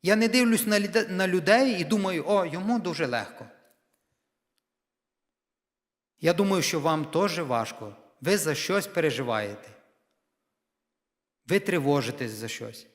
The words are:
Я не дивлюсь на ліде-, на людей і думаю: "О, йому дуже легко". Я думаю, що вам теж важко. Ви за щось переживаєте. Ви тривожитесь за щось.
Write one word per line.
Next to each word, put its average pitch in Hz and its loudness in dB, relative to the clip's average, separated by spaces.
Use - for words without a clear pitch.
Я 190 4
не 226 4
дивлюсь 226 4
на 208 4
ліде-, 202 0
на 185 0
людей 196 4
і - 0
думаю: 185 0
"О, 196 4
йому 190 -2
дуже 160 -2
легко". 120 -6
Я 165 2
думаю, 190 2
що 165 -2
вам 156 0
теж 170 -2
важко. 113 -6
Ви 190 2
за 151 -2
щось 196 -2
переживаєте. 117 -4
Ви 185 2
тривожитесь 139 -2
за 110 -10
щось. - -12